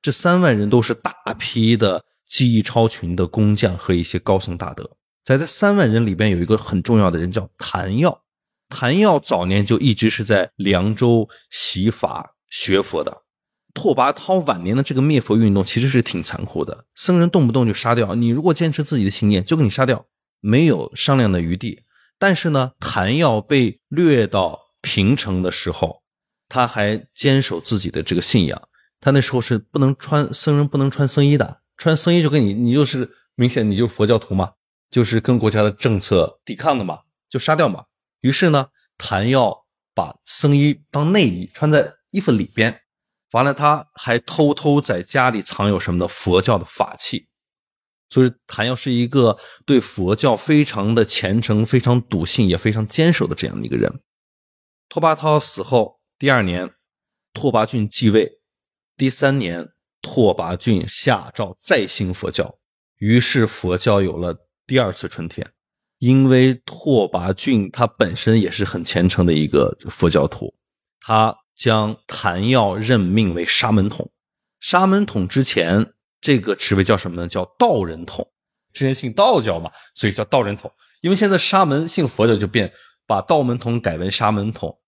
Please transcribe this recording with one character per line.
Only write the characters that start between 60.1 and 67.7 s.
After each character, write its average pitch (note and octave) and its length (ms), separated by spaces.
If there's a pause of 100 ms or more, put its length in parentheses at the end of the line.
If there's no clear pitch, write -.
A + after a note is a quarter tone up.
跋 F2 220
浚 F#2+ 320
下 - 460
诏 F#2+ 260
再 A2+ 260
兴 F#2 260
佛 - 180
教， - 280 (380)
于 A2+ 240
是 A#2 260
佛 F2+ 300
教 G2+ 240
有 E2+ 160
了 E2+ 320 (180)
第 C3 120
二 G#2+ 120
次 - 160
春 E2 220
天。 - 240 (460)
因 C3 300
为 C3 260 (100)
拓 A#2 460
跋 F2+ 220
浚 G#2 380